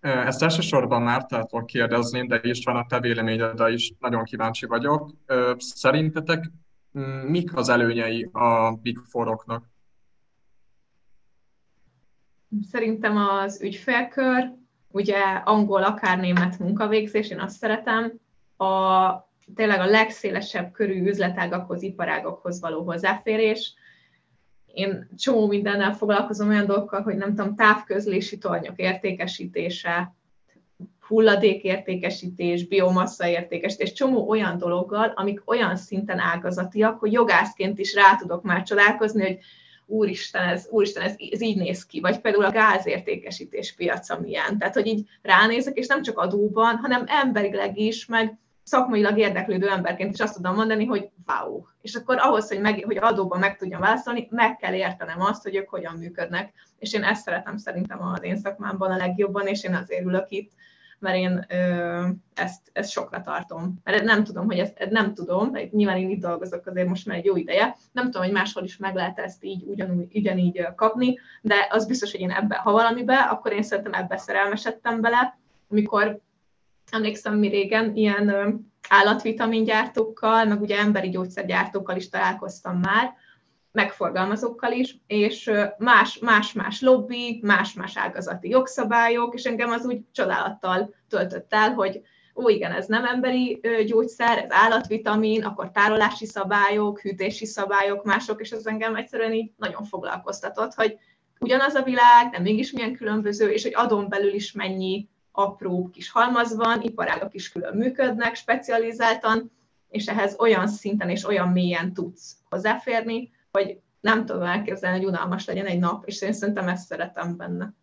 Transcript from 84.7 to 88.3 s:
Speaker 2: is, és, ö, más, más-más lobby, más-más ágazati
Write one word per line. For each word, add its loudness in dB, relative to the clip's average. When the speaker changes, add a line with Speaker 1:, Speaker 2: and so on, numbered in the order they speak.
Speaker 2:
is, -4
és, 0
ö, 2
más, 6
más-más 0
lobby, 2
más-más 0
ágazati -6